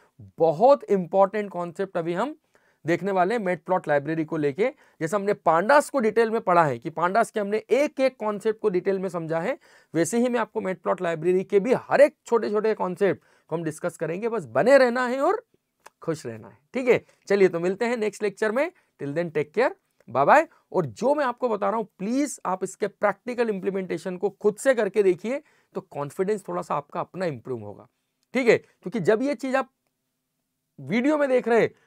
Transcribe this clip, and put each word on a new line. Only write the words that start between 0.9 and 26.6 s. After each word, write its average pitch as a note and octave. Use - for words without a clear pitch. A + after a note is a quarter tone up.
कॉन्सेप्ट F3+
अभी E3+
हम B3+
देखने E3+
वाले F#3
हैं A#3+
मैटप्लॉट F3+
लाइब्रेरी D#3
को D#3+
लेके। D3+
जैसे D#3+
हमने G3+
पांडास G3+
को C#4+
डिटेल A3
में A3+
पढ़ा F3
है B2+
कि D#3+
पांडास F#3
के A3
हमने G3+
एक C4+
एक C4
कॉन्सेप्ट G#3+
को G#3+
डिटेल F#3+
में F#3
समझा E3
है, A#3
वैसे E3
ही B3
मैं A#3+
आपको G#3+
मैटप्लॉट F#3+
लाइब्रेरी F3
के G3+
भी A#3
हर D3
एक D4
छोटे-छोटे G#3+
कॉन्सेप्ट F#3
को D#3
हम E3+
डिस्कस D#3
करेंगे। E3+
बस A3
बने D3+
रहना B3
है B3+
और F#4+
खुश D#3
रहना A2+
है, -
ठीक B3
है? G3+
चलिए G3
तो E3
मिलते F#3+
हैं A#3+
नेक्स्ट G#3+
लेक्चर G#3
में, D4
till C#3+
then E3+
take D3+
care, C#4+
bye C3
bye। C#4+
और E3
जो G#3+
मैं D4
आपको A#3+
बता G3+
रहा G3+
हूँ A3+
प्लीज B3
आप F#3
इसके G3+
प्रैक्टिकल A3
इम्प्लीमेंटेशन F#3
को G3
खुद G#3
से C4+
करके G#3
देखिए, G#3+
तो F#3
कॉन्फिडेंस F#3
थोड़ा F3+